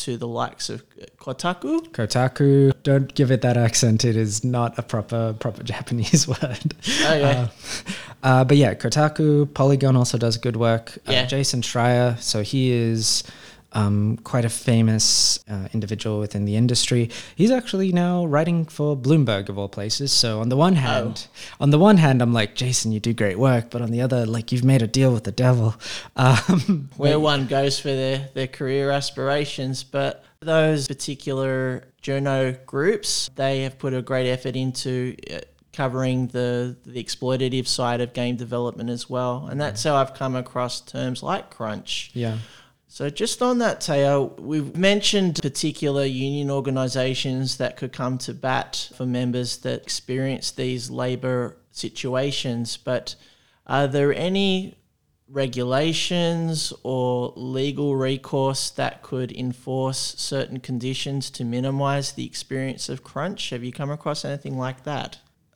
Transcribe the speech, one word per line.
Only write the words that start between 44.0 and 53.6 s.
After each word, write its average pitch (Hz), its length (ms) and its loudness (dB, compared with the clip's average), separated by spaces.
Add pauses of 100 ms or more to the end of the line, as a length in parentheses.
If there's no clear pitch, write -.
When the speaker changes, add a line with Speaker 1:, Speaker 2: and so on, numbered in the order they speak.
Speaker 1:
we've 143 360 -4
mentioned 196 680 2
particular 139 640 -2
union 139 440 -2
organisations 131 1080 -2
that 123 180 -4
could 131 160 -8
come 131 260 -4
to 120 140 -10
bat 131 640 -4
for 127 80 -8
members 123 540 -2
that 123 240 -6
experience - 680 -4
these 127 380 -6
labour 127 720 -4 (140)
situations, 127 1080 -4
but 123 360 -4 (520)